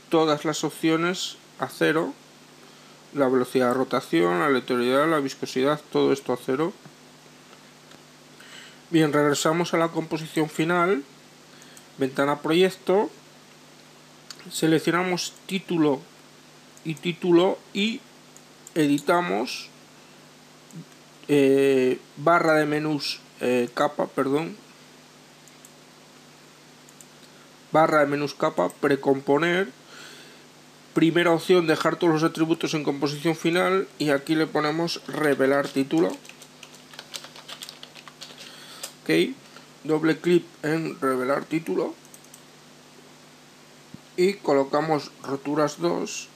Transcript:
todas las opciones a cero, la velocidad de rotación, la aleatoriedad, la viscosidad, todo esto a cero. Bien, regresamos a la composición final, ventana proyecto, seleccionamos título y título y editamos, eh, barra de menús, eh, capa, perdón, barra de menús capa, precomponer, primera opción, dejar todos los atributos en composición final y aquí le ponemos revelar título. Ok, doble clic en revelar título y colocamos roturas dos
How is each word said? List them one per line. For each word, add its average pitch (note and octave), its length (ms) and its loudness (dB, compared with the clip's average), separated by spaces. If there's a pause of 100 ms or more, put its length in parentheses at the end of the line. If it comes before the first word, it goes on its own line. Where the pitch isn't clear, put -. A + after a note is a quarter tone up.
todas D#3 360 2
las D3+ 200 -4
opciones E3 720 -2 (220)
a C3 100 -6
cero, E3 460 -2 (1000)
la C#3 140 2
velocidad B2+ 400 2
de B2 60 2
rotación, E3 680 0
la D#3+ 60 2
aleatoriedad, C3 600 2
la D#3 120 0
viscosidad, C3+ 600 -2 (120)
todo C#3+ 200 2
esto C3+ 200 -4
a B2 120 -2
cero. D#3 280 -2 (2250)
Bien, D#3 220 4
regresamos D3+ 600 2
a F3+ 60 2
la E3 100 2
composición D#3+ 600 -4
final, F3 540 0 (960)
ventana C#3 420 -2
proyecto, F#3 680 0 (1400)
seleccionamos E3+ 840 0 (120)
título E3 540 0 (840)
y D#3+ 100 -6
título F3 640 2 (140)
y G#3+ 280 -2 (720)
editamos, F3 960 0 (1600)
eh, C3+ 720 4 (160)
barra E3 380 4
de D3+ 120 4
menús, D3+ 540 -4 (200)
eh, B2 320 0
capa, - 360 -2
perdón, D3 480 -2 (3250)
barra D#3 280 4
de C#3+ 60 4
menús C#3+ 280 -4
capa, D#3+ 340 -2
precomponer, D3 1000 0 (1300)
primera E3 380 4
opción, E3+ 340 4
dejar D#3+ 300 0
todos E3 180 2
los D#3 80 2
atributos D#3+ 520 0
en D3+ 100 -4
composición D3 500 -2
final F3+ 540 0 (100)
y D3+ 120 0
aquí C#3+ 240 0
le D#3 120 2
ponemos D#3 600 -2
revelar C#3 600 2
título. D#3 400 0 (3000)
Ok, F3 320 0 (500)
doble D#3 340 0
clic E3+ 260 2 (180)
en D#3 380 -4
revelar C3 440 -2
título D#3+ 500 -4 (2250)
y F#3 180 2
colocamos D3 760 0 (120)
roturas C#3+ 580 -2
dos F3 560 -4